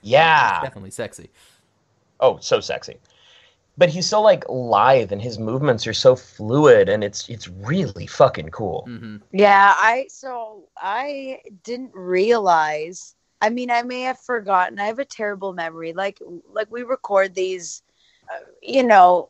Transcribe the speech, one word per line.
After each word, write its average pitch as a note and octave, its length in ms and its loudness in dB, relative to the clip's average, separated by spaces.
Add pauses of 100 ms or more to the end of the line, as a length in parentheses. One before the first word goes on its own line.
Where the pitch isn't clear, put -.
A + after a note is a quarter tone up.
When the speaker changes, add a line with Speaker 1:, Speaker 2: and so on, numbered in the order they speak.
Speaker 1:
Yeah. B2+ 580 4
Speaker 2:
He's D2 80 -8
definitely F#2+ 220 -18
sexy. - 400 -14 (880)
Speaker 1:
Oh, B2 200 2
so - 200 -2
sexy. - 380 -10 (800)
But E3+ 120 4
he's F3+ 180 -6
so, G#3+ 140 0
like, G#3+ 260 4
live, A#2 640 2
and G2+ 80 -8
his A2+ 180 -10
movements A#2+ 480 -2
are A2 60 -6
so B2+ 240 6
fluid, A#2 720 4
and G#2 160 -2
it's, G#2 240 -10
it's A2 200 -16
really G#2+ 580 -6
fucking G2+ 420 0
cool. G2 400 -10
Speaker 2:
Mm-hmm. A2 280 -16 (160)
Speaker 3:
Yeah, G3+ 440 6
I, A#3 320 0
so A#3 560 -16 (140)
I C4 640 -10 (220)
didn't B3 320 -12
realize, F3+ 1200 -2 (280)
I G#3+ 80 0
mean, B3 200 -6
I A#3+ 120 0
may B3 200 -8
have B3+ 160 -6
forgotten. G3 640 -2
I G3+ 60 -4
have A3 120 -6
a C#4 60 -6
terrible G3+ 480 -8
memory. E3 400 -10
Like, G3 280 -8 (300)
like, G#3+ 200 -8
we A#3+ 140 -10
record G3 500 -2
these, F#3 480 -8 (500)
uh, - 60 -14 (240)
you C4 200 0
know F3+ 480 6